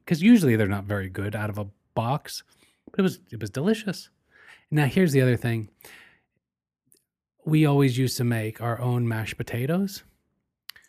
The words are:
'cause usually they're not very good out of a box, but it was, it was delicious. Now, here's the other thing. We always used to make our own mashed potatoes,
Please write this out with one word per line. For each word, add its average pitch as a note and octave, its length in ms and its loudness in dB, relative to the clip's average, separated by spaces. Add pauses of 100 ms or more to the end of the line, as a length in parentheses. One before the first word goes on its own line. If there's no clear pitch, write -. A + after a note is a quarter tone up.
'cause D#3 160 -2
usually F#3 340 6
they're G#2+ 120 2
not G2+ 180 -4
very G2+ 240 -4
good G2+ 260 -6
out G#2+ 140 -6
of G2+ 80 -8
a G#2 100 -8 (280)
box, B2 480 -4 (460)
but - 100 -4
it G3 40 2
was, F#3 160 -2 (120)
it A2+ 80 -14
was G#2+ 120 -8
delicious. G3+ 580 -4 (640)
Now, D3+ 140 2
here's E3 260 2
the C3+ 100 4
other B2 160 2
thing. A2+ 320 -4 (1800)
We D#3 200 4
always C#3+ 320 4
used B2+ 200 0
to B2+ 60 -2
make A2+ 380 -2
our A#2 180 -4
own B2 280 0
mashed A2 300 -6
potatoes, E3 680 -4 (840)